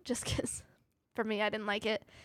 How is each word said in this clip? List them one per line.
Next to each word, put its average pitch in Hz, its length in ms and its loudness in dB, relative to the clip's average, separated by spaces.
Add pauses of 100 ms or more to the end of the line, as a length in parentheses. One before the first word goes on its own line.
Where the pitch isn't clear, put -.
just - 200 -2
<laughs> - 120 0
'cause - 260 -2 (520)
for 226 100 2
me, 214 160 0
I 214 80 4
didn't 214 160 -2
like 208 200 0
it. 220 180 2 (220)